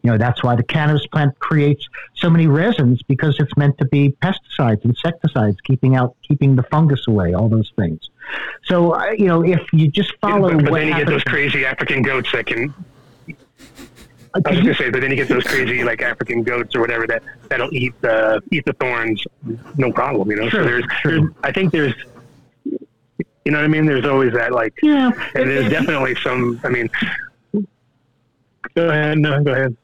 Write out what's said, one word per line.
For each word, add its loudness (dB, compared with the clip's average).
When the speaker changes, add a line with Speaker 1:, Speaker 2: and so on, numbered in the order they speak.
Speaker 1:
You 2
know, 2
that's 0
why 2
the 0
cannabis 0
plant 0
creates 0
so 0
many 6
resins, 2
because 0
it's 0
meant 2
to 0
be 2
pesticides, -2
insecticides, 0
keeping 2
out, 0
keeping 4
the 2
fungus 2
away, 2
all 0
those 0
things. -4
So, 2
uh, -2
you 2
know, 4
if 2
you 4
just -2
follow 2
Speaker 2:
But, 4
but 2
Speaker 1:
what 0
Speaker 2:
then -2
you -2
get -2
Speaker 1:
happens 0
Speaker 2:
those -2
crazy -2
African -4
goats -2
that -2
can, -6
Speaker 1:
Uh, -18
Speaker 2:
I 0
was 0
Speaker 1:
can 0
Speaker 2:
gonna 4
Speaker 1:
you 2
Speaker 2:
say, -2
but -2
then -2
you 0
get -2
those 0
crazy, -2
like, -4
African -4
goats -4
or 0
whatever 0
that, -4
that'll -4
eat -4
the, 2
eat -2
the 0
thorns, -2
no 2
problem, -2
you -2
know? -2
Speaker 1:
Sure, 0
Speaker 2:
So 2
there's, 0
Speaker 1:
sure. 0
Speaker 2:
there's, 2
I -4
think 0
there's, 0
you -2
know 2
what 2
I 2
mean? 2
There's 0
always 2
that, -2
like, -2
Speaker 1:
Yeah. 4
Speaker 2:
and 0
there's 0
Speaker 1:
If, 0
Speaker 2:
definitely 0
some, -2
I -4
mean, -2
go 2
ahead, 0
no, 2
go 2
ahead. -2